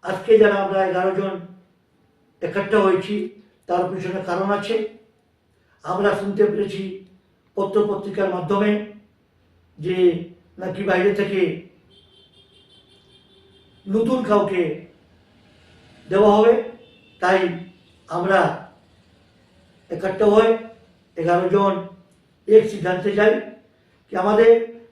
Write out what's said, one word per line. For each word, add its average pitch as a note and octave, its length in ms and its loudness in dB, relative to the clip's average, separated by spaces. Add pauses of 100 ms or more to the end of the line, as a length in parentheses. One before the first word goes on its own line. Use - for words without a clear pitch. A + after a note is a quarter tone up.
আজকে F#3+ 360 2
যারা G#3 180 6
আমরা G3 300 -2
এগারো F#3 300 -2
জন F#3+ 240 -6 (1000)
একট্টা G3 380 -2
হয়েছি, F#3+ 640 -2 (260)
তার F3+ 280 -2
পিছনে F#3 300 -8
কারণ F#3+ 260 -4
আছে। G#3+ 380 -4 (960)
আমরা G3 320 -2
শুনতে G3+ 300 -2
পেরেছি G3 600 -6 (500)
পত্র G#3 320 0
পত্রিকার G3 420 -4
মাধ্যমে G3+ 640 -2 (840)
যে F3 460 0 (320)
নাকি F#3+ 260 -8
বাইরে F#3+ 320 2
থেকে F#3+ 540 -2 (2250)
নতুন A#3 360 0
কাউকে G3 640 0 (1200)
দেওয়া G3+ 260 4
হবে, A#3 280 4 (560)
তাই F3+ 500 0 (380)
আমরা F3 640 -2 (1200)
একট্টা F#3+ 360 -4
হয়ে A3+ 320 4 (580)
এগারো F3 340 0
জন G3 380 0 (600)
এক G#3+ 220 6
সিদ্ধান্তে F#3 420 -4
যাই G#3 300 2 (680)
কি - 60 -10
আমাদের A3+ 680 2 (100)